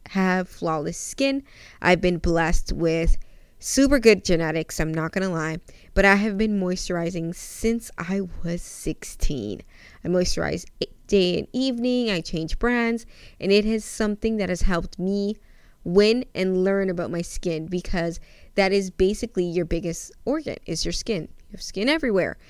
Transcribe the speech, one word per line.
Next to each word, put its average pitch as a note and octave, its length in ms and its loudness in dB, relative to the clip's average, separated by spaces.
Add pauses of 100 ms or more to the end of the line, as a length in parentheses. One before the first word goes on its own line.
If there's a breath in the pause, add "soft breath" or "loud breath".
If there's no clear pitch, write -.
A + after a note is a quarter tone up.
have F#3 400 0
flawless D#3+ 500 -4
skin. C4+ 460 -2 (380 loud breath)
I've F3 180 4
been F3+ 200 0
blessed E3 520 2
with E3 460 4 (420 soft breath)
super C4+ 400 4
good A3 240 6
genetics, D#3+ 560 0
I'm D#3+ 140 0
not D#3+ 180 -2
gonna F#3+ 180 -2
lie, D#3+ 280 -2 (360 soft breath)
but G3 120 4
I G3 100 8
have G3+ 220 0
been G#3 240 0
moisturizing F3 760 -4
since - 640 -4
I F#3+ 240 -4 (200)
was E3+ 200 -4
sixteen. - 1000 -4 (380 loud breath)
I - 60 -8
moisturize F3+ 580 0 (140)
e-, - 60 -2 (220)
day F3+ 320 2
and - 120 -6
evening, B3 580 0
I F3+ 120 0
change D#3+ 360 -4
brands, A#3 480 0 (360 loud breath)
and F#3+ 100 0
it G#3 140 6
is A3 180 0
something A3 540 -2
that F#3+ 100 0
has F3+ 140 0
helped - 360 2
me G3+ 380 0 (480 soft breath)
win G#3 500 4
and F#3 300 0
learn G3 260 2
about F3 220 -4
my E3+ 100 -4
skin, E3 460 -6
because F3 520 -2 (360 soft breath)
that F#3+ 160 2
is G3 180 0
basically F#3+ 540 0
your E3+ 220 -2
biggest E3+ 460 -6 (120)
organ, D4 420 -4
is E3 180 -4
your E3+ 80 -2
skin. F3+ 320 -4
You - 280 -18
have - 100 -16
skin G#3+ 280 -4
everywhere. G#3+ 480 0 (120 loud breath)